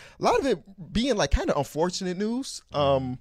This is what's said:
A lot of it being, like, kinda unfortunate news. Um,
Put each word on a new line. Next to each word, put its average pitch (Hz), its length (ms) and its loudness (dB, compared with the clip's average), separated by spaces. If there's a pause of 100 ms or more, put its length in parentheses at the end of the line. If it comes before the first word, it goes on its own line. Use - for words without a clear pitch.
(180)
A - 60 -8
lot 453 160 6
of 285 60 0
it 226 120 2 (340)
being, 233 240 0
like, 156 140 2
kinda 269 260 2
unfortunate 180 600 -2
news. 233 460 -6 (100)
Um, 135 480 2